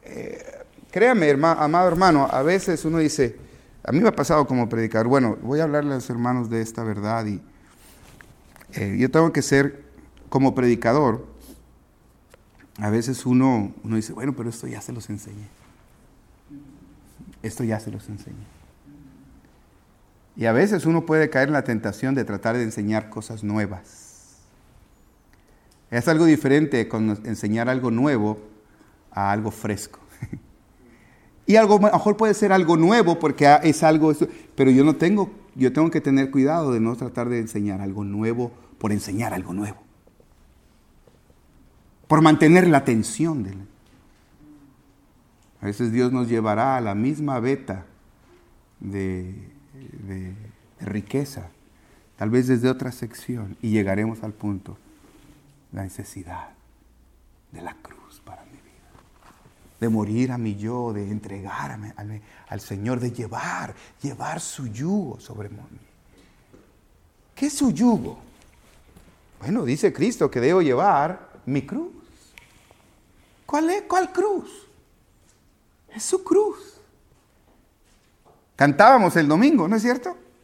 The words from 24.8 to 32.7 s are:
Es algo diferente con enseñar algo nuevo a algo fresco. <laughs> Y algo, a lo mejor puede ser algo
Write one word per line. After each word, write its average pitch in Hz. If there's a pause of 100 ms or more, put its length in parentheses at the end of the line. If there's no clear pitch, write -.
Es 120
algo 160
diferente 143
con 110
enseñar 110
algo 127
nuevo 113 (720)
a 98
algo 107
fresco. - (200)
<laughs> - (1040)
Y 202
algo, 214
a 202
lo 208
mejor 202
puede 214
ser 202
algo 175